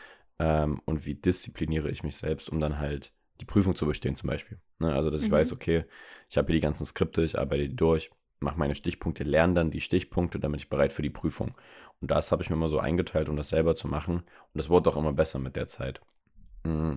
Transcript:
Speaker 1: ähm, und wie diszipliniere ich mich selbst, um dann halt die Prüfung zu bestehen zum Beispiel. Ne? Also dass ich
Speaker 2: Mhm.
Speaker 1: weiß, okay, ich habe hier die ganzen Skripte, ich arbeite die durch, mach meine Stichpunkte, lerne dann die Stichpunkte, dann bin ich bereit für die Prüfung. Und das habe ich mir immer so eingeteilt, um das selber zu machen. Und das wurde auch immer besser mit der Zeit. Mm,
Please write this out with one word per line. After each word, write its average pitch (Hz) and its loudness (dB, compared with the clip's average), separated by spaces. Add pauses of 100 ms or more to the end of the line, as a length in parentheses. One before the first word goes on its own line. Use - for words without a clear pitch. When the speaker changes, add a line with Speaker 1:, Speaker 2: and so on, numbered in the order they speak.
(400)
Speaker 1:
ähm, 78 2
und 78 -2
wie 76 -4
diszipliniere 78 -2
ich - -8
mich 73 -6
selbst, 78 -6
um 78 -2
dann 76 -2
halt 73 -6 (280)
die - -12
Prüfung 95 4
zu - -2
bestehen 73 -2
zum - -6
Beispiel. - -6 (200)
Ne? 80 0
Also 76 2
dass 76 -2
ich - -2
Speaker 2:
Mhm. - 2
Speaker 1:
weiß, 80 4
okay, 82 0 (440)
ich - -2
habe 76 2
hier 82 2
die 80 4
ganzen 76 0
Skripte, - 0
ich 80 -2
arbeite 71 0
die 67 -8
durch, 80 2 (280)
mach 69 -4
meine 73 0
Stichpunkte, - -4
lerne 80 4
dann 82 4
die 78 -4
Stichpunkte, - 0
dann 73 -2
bin 73 -4
ich - -16
bereit 71 2
für - -6
die 71 0
Prüfung. - -4 (460)
Und 80 -4
das 78 2
habe 82 0
ich - -6
mir 85 2
immer 82 2
so 76 0
eingeteilt, 80 0
um 76 -2
das 76 -4
selber 80 4
zu - -8
machen. 78 -2
Und 85 -8 (300)
das 73 -4
wurde 85 6
auch 69 -2
immer 76 0
besser 76 0
mit 65 -6
der 67 -4
Zeit. - -10 (640)
Mm, 78 0